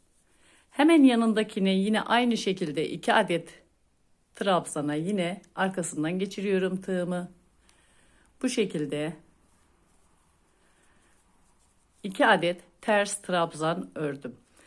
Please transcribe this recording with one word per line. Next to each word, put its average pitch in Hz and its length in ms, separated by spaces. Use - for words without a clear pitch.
Hemen 311 320
yanındakine 214 720
yine 202 280
aynı 240 360
şekilde 160 520
iki 185 240
adet 175 480
trabzana 160 600
yine 175 460
arkasından 185 640
geçiriyorum 190 600
tığımı. 180 500
Bu 254 80
şekilde 160 640
iki 214 220
adet 175 360
ters 208 400
trabzan 170 760
ördüm. 143 400